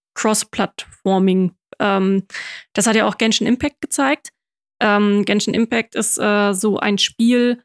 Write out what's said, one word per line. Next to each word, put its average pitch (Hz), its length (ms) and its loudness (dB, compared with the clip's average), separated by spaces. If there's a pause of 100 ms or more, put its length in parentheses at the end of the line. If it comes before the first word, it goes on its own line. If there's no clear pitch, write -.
(160)
Cross-Plattforming. 190 1400 0 (260)
Ähm, 196 440 0 (500)
das - 120 -2
hat 220 120 2
ja 214 100 2
auch 202 100 -4
Genshin 226 300 0
Impact 254 340 -2
gezeigt. - 480 -4 (520)
Ähm, 208 420 2
Genshin 208 300 -2
Impact 226 420 -2
ist, - 240 -2
äh, 208 340 0
so 196 240 -2
ein 208 200 -2
Spiel, 240 680 0